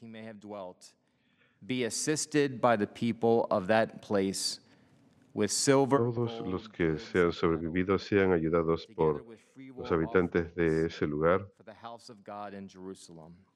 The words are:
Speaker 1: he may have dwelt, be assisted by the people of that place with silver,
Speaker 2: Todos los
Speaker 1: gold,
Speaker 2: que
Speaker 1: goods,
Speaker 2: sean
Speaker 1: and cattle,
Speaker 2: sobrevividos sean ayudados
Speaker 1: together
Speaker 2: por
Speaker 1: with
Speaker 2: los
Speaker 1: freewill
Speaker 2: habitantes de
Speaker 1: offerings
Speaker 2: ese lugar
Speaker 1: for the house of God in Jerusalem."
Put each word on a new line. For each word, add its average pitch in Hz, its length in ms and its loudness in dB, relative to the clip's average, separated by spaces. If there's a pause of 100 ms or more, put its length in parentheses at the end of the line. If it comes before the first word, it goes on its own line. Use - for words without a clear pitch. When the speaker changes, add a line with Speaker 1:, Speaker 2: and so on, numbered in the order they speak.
Speaker 1:
he 117 60 -18
may 110 180 -16
have 107 140 -16
dwelt, 101 560 -16 (680)
be 127 220 -2
assisted 143 720 0
by 117 160 6
the 104 120 0
people 117 640 2
of 95 160 0
that 110 340 2
place 98 580 -2 (760)
with 104 160 0
silver, 135 480 4
Speaker 2:
Todos 117 420 -2
los 92 260 -6
Speaker 1:
gold, - 80 -20
Speaker 2:
que 85 180 2
Speaker 1:
goods, 78 100 -6
Speaker 2:
sean 90 220 2
Speaker 1:
and 85 80 2
cattle, 87 160 0
Speaker 2:
sobrevividos 82 540 0
sean 98 280 2
ayudados 82 560 0
Speaker 1:
together 110 80 -20
Speaker 2:
por 78 260 0
Speaker 1:
with 110 160 -20
Speaker 2:
los - 20 -20 (140)
Speaker 1:
freewill 131 400 -16
Speaker 2:
habitantes 85 640 0
de 85 100 0
Speaker 1:
offerings 80 300 0
Speaker 2:
ese 87 120 -4
lugar 82 480 0
Speaker 1:
for - 80 -20
the 107 120 -20
house 117 340 -18
of 117 160 -20
God 101 300 -12
in 98 120 -12
Jerusalem." 92 680 -18 (200)